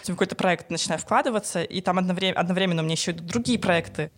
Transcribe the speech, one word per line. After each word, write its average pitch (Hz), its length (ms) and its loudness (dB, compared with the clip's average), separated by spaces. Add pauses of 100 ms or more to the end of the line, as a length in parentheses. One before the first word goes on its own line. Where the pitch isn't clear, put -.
в - 60 -10
какой-то 185 280 -2
проект 180 340 0
начинаю 165 320 -2
вкладываться, 220 640 0
и - 180 -6
там 185 180 2
одновре-, 185 320 2
одновременно 175 500 2
у 160 40 0
меня 160 80 0
еще 170 180 -2
идут 170 140 -6
другие 240 340 0
проекты. 170 580 0